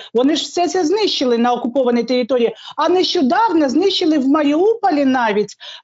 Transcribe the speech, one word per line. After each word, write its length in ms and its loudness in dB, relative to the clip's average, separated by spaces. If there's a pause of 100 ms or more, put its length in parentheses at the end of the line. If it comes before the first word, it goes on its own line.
(140)
вони 220 2
ж 80 -2
все 240 -2
це 180 -2
знищили 520 0
на 160 0
окупованій 500 0
території. 520 0 (200)
А 140 0
нещодавно 800 2
знищили 480 0
в 100 0
Маріуполі 800 2
навіть, 500 0 (280)